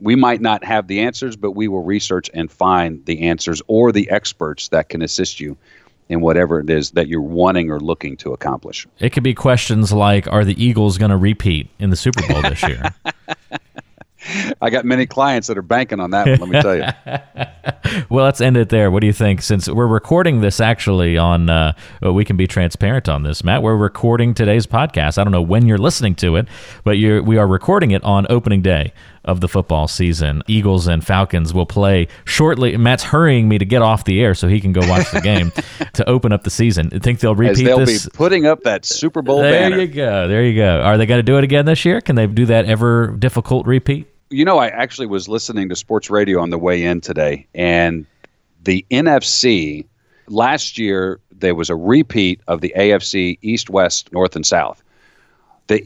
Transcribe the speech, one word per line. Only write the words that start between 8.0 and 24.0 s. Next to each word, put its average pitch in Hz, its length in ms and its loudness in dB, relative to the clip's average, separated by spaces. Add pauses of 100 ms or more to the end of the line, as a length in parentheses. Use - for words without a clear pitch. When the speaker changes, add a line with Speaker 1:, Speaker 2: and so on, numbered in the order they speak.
Speaker 1:
to - 160 -12
accomplish. - 560 -12 (100)
Speaker 2:
It 123 120 -2
could 127 120 -2
be 123 120 -2
questions 110 580 0
like, 101 340 2
"Are 104 180 2
the 95 160 0
Eagles 107 380 2
gonna 101 180 2
repeat 92 520 0 (100)
in 98 120 -2
the 87 60 0
Super 123 300 -2
Bowl 76 160 0
this - 220 -4
year?" - 240 -4
Speaker 1:
<laughs> - 120 -12 (1600)
I 117 100 -2
got 123 140 -2
many 127 220 0
clients 135 400 -2
that 110 100 -6
are 95 60 -6
banking 117 380 -2
on 90 100 -6
that 101 160 0 (140)
one, 92 100 -8
let 139 60 0
me 147 40 4
tell 98 160 2
you. 78 100 -4 (200)
Speaker 2:
<laughs> 139 400 -10 (640)
Well, 131 140 4
let's 135 160 2
end 123 160 4
it 113 120 2
there. 107 220 2
What 98 100 2
do 107 60 2
you 104 60 4
think? 98 280 0
Since 95 280 -2
we're 117 180 0
recording 143 540 2
this 101 200 0
actually 95 560 0
on, 85 320 2
uh, 80 240 2 (300)
we 92 220 2
can 98 120 -2
be 92 100 2
transparent 101 640 -2
on 71 140 -2
this, 73 220 -6
Matt. 113 180 2
We're 110 140 2
recording 117 580 2